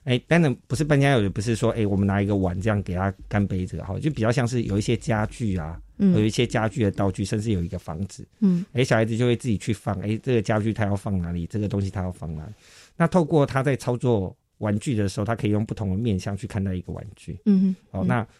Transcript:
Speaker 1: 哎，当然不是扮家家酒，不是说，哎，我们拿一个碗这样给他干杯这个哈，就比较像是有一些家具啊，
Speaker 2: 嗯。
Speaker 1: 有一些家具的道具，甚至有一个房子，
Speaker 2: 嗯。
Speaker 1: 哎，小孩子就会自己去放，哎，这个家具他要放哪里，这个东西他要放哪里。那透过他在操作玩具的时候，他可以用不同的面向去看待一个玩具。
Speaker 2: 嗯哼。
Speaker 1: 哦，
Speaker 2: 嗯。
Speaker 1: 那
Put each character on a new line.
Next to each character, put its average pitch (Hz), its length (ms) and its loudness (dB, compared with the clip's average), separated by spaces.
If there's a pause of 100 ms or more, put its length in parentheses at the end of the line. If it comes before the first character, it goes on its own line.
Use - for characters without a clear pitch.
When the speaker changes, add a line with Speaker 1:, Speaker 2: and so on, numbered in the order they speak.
Speaker 1:
哎， 127 220 0
当 170 140 4
然 147 120 4 (140)
不 - 80 -6
是 113 80 0
扮 147 160 4
家 139 160 4
家 120 80 4
酒， 101 60 2
不 92 140 -4
是 113 120 0
说， 110 180 2
哎， 107 140 0
我 101 80 0
们 98 120 4
拿 98 160 4
一 101 40 0
个 104 80 2
碗 92 240 0
这 104 120 0
样 104 120 2
给 90 120 -6
他 95 200 0 (140)
干 101 180 2
杯 92 200 -2
这 90 100 -8
个 78 80 -6
哈， 95 160 -6
就 151 100 -2
比 113 120 -4
较 110 100 4
像 120 160 0
是 120 140 0
有 101 160 -2
一 - 20 2
些 117 160 0
家 107 300 0
具 101 320 -4
啊， 80 200 -8 (200)
Speaker 2:
嗯。 190 160 4
Speaker 1:
有 107 100 4
一 110 60 2
些 120 160 2
家 110 200 0
具 107 160 -2
的 101 80 4
道 98 220 2
具， 104 100 -4
甚 107 160 -2
至 107 140 -2
有 90 100 0
一 85 60 -4
个 90 100 -8
房 82 280 -8
子， - 200 -14 (140)
Speaker 2:
嗯。 185 320 2
Speaker 1:
哎， 127 100 2
小 131 140 2
孩 110 80 4
子 113 100 0
就 120 120 2
会 120 100 4
自 123 100 -6
己 107 120 0
去 - 160 -4
放， - 260 -4
哎， 104 220 -2
这 131 120 0
个 117 60 4
家 107 180 2
具 107 140 0
他 104 140 0
要 101 100 0
放 95 240 -2
哪 85 100 -2
里， 87 160 -4
这 107 120 -6
个 104 100 0
东 101 120 0
西 98 100 -2
他 98 100 -6
要 92 100 -4
放 82 240 -10
哪 78 120 -10
里。 104 60 -14 (440)
那 165 100 2
透 180 160 4
过 147 220 4
他 131 180 0
在 131 140 0
操 123 180 -2
作 117 400 0 (240)
玩 107 200 0
具 127 160 -2
的 104 140 2
时 95 120 -4
候， 101 60 -2
他 117 80 0
可 107 120 -2
以 104 40 2
用 104 160 2
不 - 80 -6
同 98 160 -4
的 92 60 0
面 107 220 0
向 101 160 -6
去 101 120 -6
看 98 160 -4
待 95 120 -2
一 90 60 -4
个 87 120 -10
玩 87 120 -10 (100)
具。 - 300 -12
Speaker 2:
嗯 196 160 4
哼。 - 380 -2
Speaker 1:
哦， - 60 -2
Speaker 2:
嗯。 - 20 0
Speaker 1:
那 120 200 0 (140)